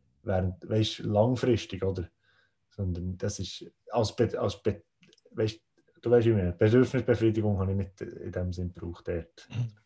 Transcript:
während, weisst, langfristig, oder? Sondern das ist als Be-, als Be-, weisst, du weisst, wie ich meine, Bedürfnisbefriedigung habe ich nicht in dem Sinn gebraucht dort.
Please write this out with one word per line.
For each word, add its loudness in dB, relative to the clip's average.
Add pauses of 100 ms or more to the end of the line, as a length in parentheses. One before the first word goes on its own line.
(220)
während, -2
weisst, 0
langfristig, 2
oder? -4 (640)
Sondern -6
das -6
ist -10 (260)
als 0
Be-, 0
als -4
Be-, -2 (480)
weisst, -4 (420)
du -4
weisst, 6
wie 6
ich 4
meine, 0
Bedürfnisbefriedigung 4
habe 0
ich -2
nicht -6
in -12
dem -4
Sinn -6
gebraucht -12
dort. -8 (380)